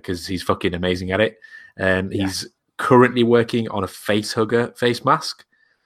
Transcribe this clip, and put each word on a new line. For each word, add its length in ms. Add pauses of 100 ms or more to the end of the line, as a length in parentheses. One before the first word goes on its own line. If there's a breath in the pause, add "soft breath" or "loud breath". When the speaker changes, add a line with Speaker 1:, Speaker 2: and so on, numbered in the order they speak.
Speaker 1:
'cause 240
he's 160
fucking 320
amazing 360
at 80
it. 200 (400 loud breath)
Um, 320
Speaker 2:
Yeah. 140
Speaker 1:
he's 220 (300)
currently 460
working 460
on 160
a 20
face 460
hugger 420
face 300
mask. 400 (400)